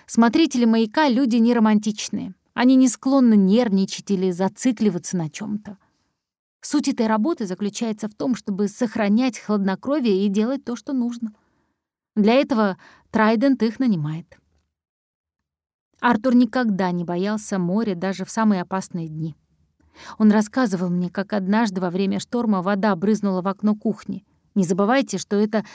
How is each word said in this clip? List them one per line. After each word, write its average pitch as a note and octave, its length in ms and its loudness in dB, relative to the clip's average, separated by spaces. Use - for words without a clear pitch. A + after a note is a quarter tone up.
Смотрители A#3+ 600 2
"Маяка" — A3+ 440 2
люди A#3+ 280 2
неромантичные. G#3+ 960 0
Они B3+ 200 4
не C4 120 6
склонны B3+ 480 4
нервничать G3 760 2
или F#3 200 0
зацикливаться F#3+ 840 -2
на D#3+ 120 -4
чём-то. G#3 480 -10
Суть - 260 -2
этой A#3+ 180 0
работы A3 400 0
заключается G#3 640 -6
в G#3+ 80 -14
том, C4 180 -4
чтобы G3+ 360 -4
сохранять A3+ 680 0
хладнокровие G#3 880 -2
и G#3 40 0
делать A3 340 -2
то, A#3+ 140 -8
что - 160 -10
нужно. A#3+ 400 -4
Для G#3+ 200 4
этого A3 420 2
Трайдент A3+ 500 2
их A3 180 0
нанимает. E3 600 -2
Артур A#3+ 340 2
никогда A3+ 580 2
не F3 120 -2
боялся F#3+ 560 -4
моря F#3+ 340 -2
даже F#3 300 -6
в - 80 -10
самые G#3+ 300 2
опасные F3 480 -8
дни. D#3 260 -8
Он G#3+ 140 6
рассказывал G#3+ 580 0
мне, F3 200 -2
как - 240 -6
однажды G3+ 480 0
во F3+ 80 -2
время G3 300 -2
шторма G#3+ 420 -2
вода G3+ 340 0
брызнула G3 460 0
в F#3+ 80 -2
окно G#3 260 0
кухни. G#3 500 -6
Не G3 80 2
забывайте, G3+ 540 0
что - 180 -6
это G#3+ 400 0